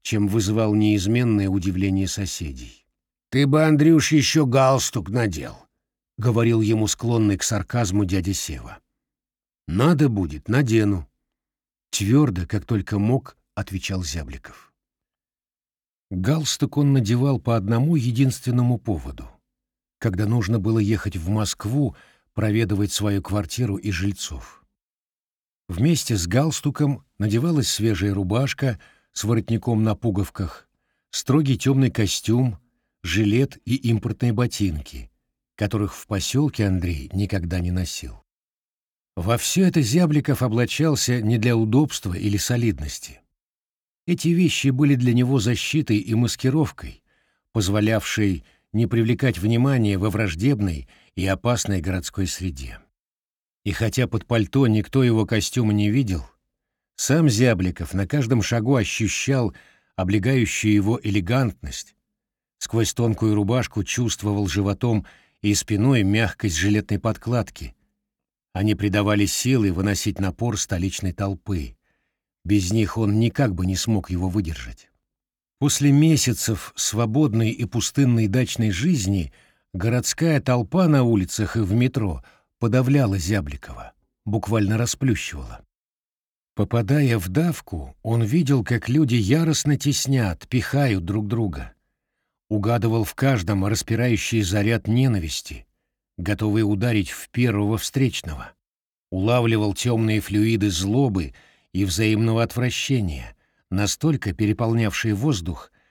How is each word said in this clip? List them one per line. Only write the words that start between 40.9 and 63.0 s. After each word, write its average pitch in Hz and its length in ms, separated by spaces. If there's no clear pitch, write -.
не 113 160
для 117 180
удобства 113 580
или 101 240
солидности. 92 840
Эти 175 220
вещи 170 400
были 139 260
для 123 200
него 123 260
защитой 113 580
и 107 160
маскировкой, 127 880
позволявшей 104 920
не 113 140
привлекать 117 540
внимания 117 580
во 101 140
враждебной 98 760
и 90 100
опасной 98 560
городской 92 460
среде. 67 520
И 101 80
хотя 113 360
под - 200
пальто 120 400
никто 107 360
его 110 220
костюма 110 480
не 104 160
видел, 104 340
сам 151 320
Зябликов 101 640
на 95 120
каждом 123 380
шагу 120 320
ощущал 110 800
облегающую 107 760
его 104 300
элегантность, 104 920
сквозь - 340
тонкую 113 400